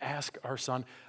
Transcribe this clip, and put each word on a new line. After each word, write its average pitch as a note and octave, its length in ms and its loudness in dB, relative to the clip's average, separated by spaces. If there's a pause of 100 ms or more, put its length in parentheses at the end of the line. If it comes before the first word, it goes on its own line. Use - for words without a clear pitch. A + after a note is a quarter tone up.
ask C#3+ 420 0
our C3 140 0
son, B2+ 300 2 (220)